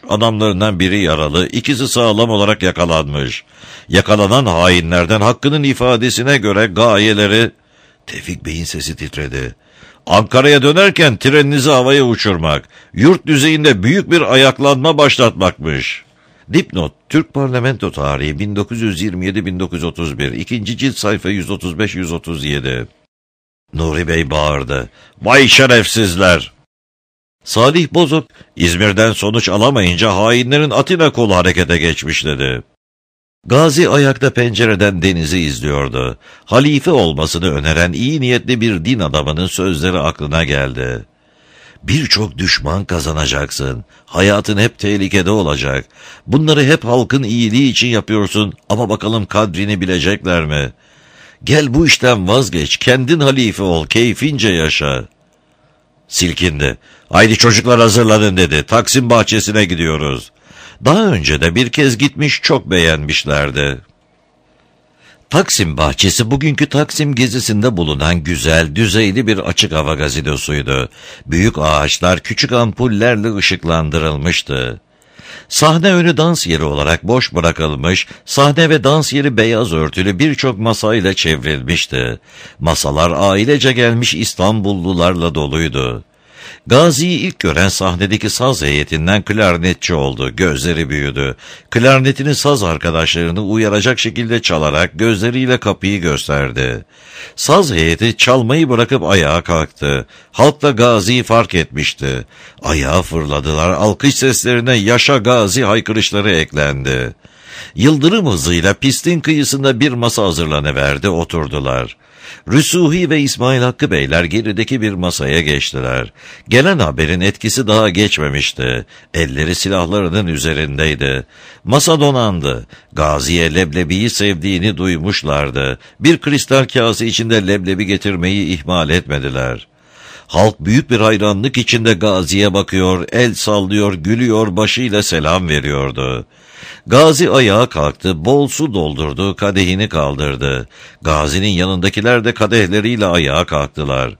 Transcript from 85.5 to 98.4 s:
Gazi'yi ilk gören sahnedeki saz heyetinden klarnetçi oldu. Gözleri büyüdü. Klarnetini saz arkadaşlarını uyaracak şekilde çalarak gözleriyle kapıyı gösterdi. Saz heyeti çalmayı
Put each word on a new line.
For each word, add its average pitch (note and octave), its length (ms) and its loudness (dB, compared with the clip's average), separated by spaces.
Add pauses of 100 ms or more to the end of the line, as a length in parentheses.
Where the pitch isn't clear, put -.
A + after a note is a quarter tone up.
Gazi'yi D#3+ 520 4
ilk F3+ 200 -4
gören E2+ 300 2
sahnedeki F#2+ 600 -2
saz B2 320 -2
heyetinden D#2 600 0
klarnetçi F2+ 720 0
oldu. C2+ 420 -2
Gözleri D#2 540 -2
büyüdü. C#2 460 -4 (340)
Klarnetini C3+ 640 2
saz C#3 280 0
arkadaşlarını E2+ 800 -2
uyaracak G#2+ 580 0
şekilde A#2 420 -4
çalarak D#2 520 0
gözleriyle A#2+ 640 0
kapıyı G2 440 -2
gösterdi. C2 840 -2 (500)
Saz D#3 380 2
heyeti E2 440 0
çalmayı C3 520 2